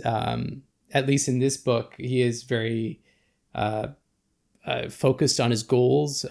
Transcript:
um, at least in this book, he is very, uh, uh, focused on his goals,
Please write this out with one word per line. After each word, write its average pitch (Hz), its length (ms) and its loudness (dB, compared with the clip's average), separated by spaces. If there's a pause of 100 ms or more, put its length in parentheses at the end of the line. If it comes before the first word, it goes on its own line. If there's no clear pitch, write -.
um, 120 560 -2 (320)
at 135 120 2
least 139 220 2
in 127 120 0
this 135 180 2
book, - 400 -2
he 127 240 -2
is 117 220 0
very, 113 580 -4 (540)
uh, 107 320 -2 (800)
uh, 123 240 -4
focused 131 520 2
on 120 100 2
his 110 120 0
goals, 135 680 2